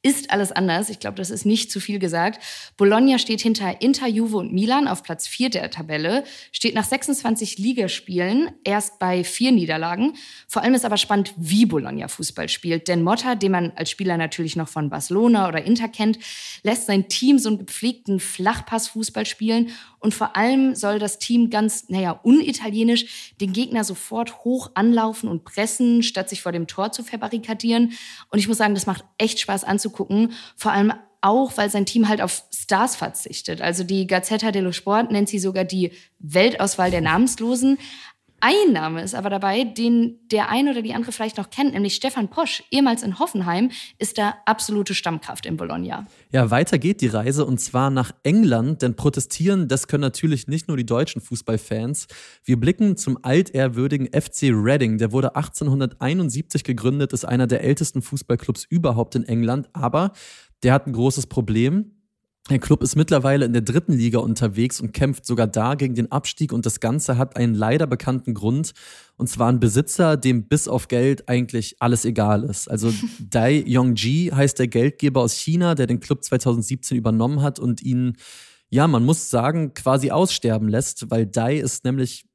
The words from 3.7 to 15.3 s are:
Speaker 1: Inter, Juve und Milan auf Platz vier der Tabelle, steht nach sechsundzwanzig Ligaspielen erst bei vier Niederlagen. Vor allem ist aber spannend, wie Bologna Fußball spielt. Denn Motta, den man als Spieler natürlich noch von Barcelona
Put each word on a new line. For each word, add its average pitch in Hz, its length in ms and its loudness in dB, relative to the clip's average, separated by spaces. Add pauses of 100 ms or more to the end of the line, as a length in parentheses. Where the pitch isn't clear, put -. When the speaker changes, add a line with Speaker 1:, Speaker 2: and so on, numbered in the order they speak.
Speaker 1:
Inter, 269 260 2
Juve 220 300 0
und - 160 -4
Milan 240 340 2
auf - 160 -4
Platz - 240 -8
vier 254 220 -2
der 180 200 -4
Tabelle, 160 540 -4 (280)
steht 226 240 -4
nach 220 100 2
sechsundzwanzig 240 720 -2
Ligaspielen 196 960 -2 (120)
erst 208 360 -4
bei 180 240 0
vier 247 280 0
Niederlagen. 175 600 0 (340)
Vor - 140 -2
allem 247 140 4
ist 247 100 0
aber 214 120 0
spannend, 202 400 0
wie 175 280 4
Bologna 147 420 -4
Fußball - 420 -8
spielt. 165 380 -4
Denn 175 160 2
Motta, 233 320 0
den 196 160 0
man 175 240 -2
als 165 140 -6
Spieler 185 280 -2
natürlich 160 380 -4
noch 160 140 -4
von 151 200 -4
Barcelona 190 580 2